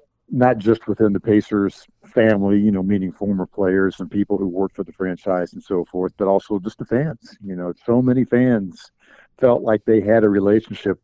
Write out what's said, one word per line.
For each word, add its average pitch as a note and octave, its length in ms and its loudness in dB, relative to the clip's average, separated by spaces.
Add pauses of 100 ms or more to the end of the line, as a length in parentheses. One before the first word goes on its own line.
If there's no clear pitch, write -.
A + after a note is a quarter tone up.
(300)
not B2 280 2
just G#2+ 300 -2
within G#2 260 0
the F#2+ 60 -2
Pacers G#2 640 -2 (200)
family, G2+ 540 2
you G#2 120 2
know, F#2+ 100 -2
meaning F#2+ 300 -2
former G2 340 -4
players F#2+ 540 0
and F#2 100 -10
people G2+ 280 -2
who G2 100 -4
worked F#2 280 -4
for G2 80 -8
the - 100 -12
franchise F2+ 600 -4
and F2+ 80 -16
so F2 240 -4
forth, F2+ 320 -6
but G2 100 -2
also G2 320 0
just G2 200 -10
the - 60 -10
fans. C3 600 -6
You F#2+ 100 -10
know, F2+ 180 -8 (120)
so A#2+ 160 2
many B2+ 240 2
fans A#2+ 680 -2 (460)
felt B2 240 2
like A2 240 0
they A2 160 4
had G#2+ 220 2
a G#2 60 4
relationship G2+ 760 0